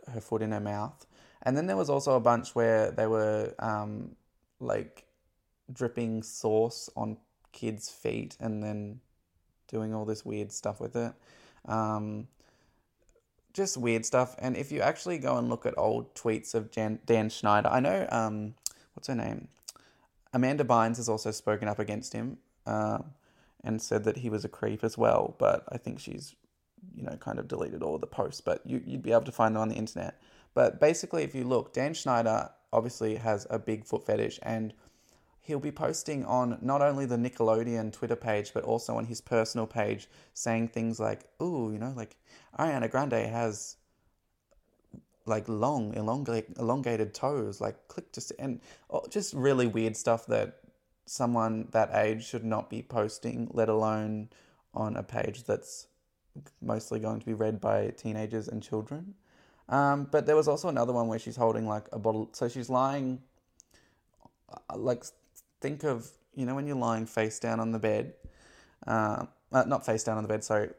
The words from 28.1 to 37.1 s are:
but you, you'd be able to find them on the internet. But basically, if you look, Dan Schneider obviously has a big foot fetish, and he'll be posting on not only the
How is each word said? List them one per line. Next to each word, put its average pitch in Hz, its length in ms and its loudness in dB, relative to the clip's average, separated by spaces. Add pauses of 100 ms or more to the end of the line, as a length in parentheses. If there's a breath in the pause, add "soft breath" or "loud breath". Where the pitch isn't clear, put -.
but - 260 -2
you, 123 200 -4
you'd 131 160 -8
be 113 100 -4
able 113 120 6
to 123 80 -8
find 110 240 4
them 110 80 0
on 110 60 -2
the 110 60 -6
internet. - 460 -8 (320 soft breath)
But 127 260 4
basically, 165 440 4
if 139 120 -6
you 127 80 -4
look, 123 300 0
Dan 139 200 0
Schneider 117 580 2 (200)
obviously 113 440 0
has 110 340 -2
a 113 100 -2
big 107 240 -2
foot - 220 -4
fetish, 110 380 0
and 110 300 -2 (680 soft breath)
he'll 147 180 -4
be 147 120 -4
posting 147 540 -2
on 123 360 2
not 139 200 2
only 139 240 4
the 123 100 0